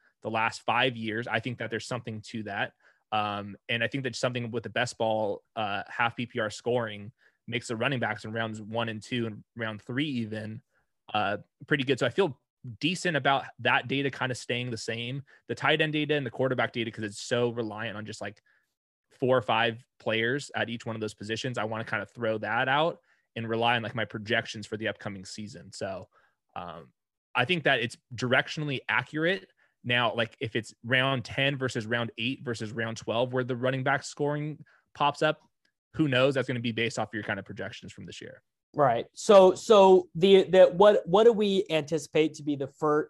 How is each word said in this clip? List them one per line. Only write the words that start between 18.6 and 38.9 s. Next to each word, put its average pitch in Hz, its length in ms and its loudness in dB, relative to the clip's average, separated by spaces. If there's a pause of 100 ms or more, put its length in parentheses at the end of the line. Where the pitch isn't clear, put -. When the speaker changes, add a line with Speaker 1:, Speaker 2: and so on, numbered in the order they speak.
Speaker 1:
four 127 260 2
or 123 60 2
five 117 420 0 (140)
players 120 560 -2
at 110 160 -2
each 117 160 -10
one 113 100 -6
of 110 40 -12
those 107 120 -6
positions, 113 460 -6
I 104 60 -2
wanna 110 200 -6
kind 107 180 -4
of - 80 -12
throw 110 280 -4
that 110 280 -2
out 151 340 0 (360)
and 117 100 -6
rely 113 300 2
on, 117 60 -2
like, 104 120 -10
my 110 120 -2
projections 113 600 -4
for 107 120 -8
the 107 100 -4
upcoming 98 380 -8
season. 104 480 -14
So, 95 340 -10 (480)
um, 82 340 -14 (440)
I 123 100 2
think 165 200 0
that 135 160 4
it's 123 180 -6 (160)
directionally 131 720 0
accurate. 156 640 -2 (320)
Now, 120 300 2
like, 117 260 -2
if 120 160 -6
it's 110 160 -4 (100)
round 127 440 0
ten 139 320 -2
versus 123 260 -4
round 117 320 -2
eight 120 260 -6
versus 113 300 -8
round 113 240 -6
twelve 123 380 -2
where 127 100 0
the 123 120 -4
running 127 280 -2
back 139 180 0
scoring 147 640 -6 (300)
pops 147 260 0
up, 156 220 0 (500)
who 156 160 0
knows? 131 260 4
That's 127 140 0
gonna 123 120 -4
be 117 120 -2
based 113 260 -2
off 113 140 -4
your 107 120 -6
kind 104 140 -4
of 98 60 -10
projections 101 480 -12
from 95 140 -16
this - 160 -16
year. - 200 -18 (340)
Speaker 2:
Right. 123 380 2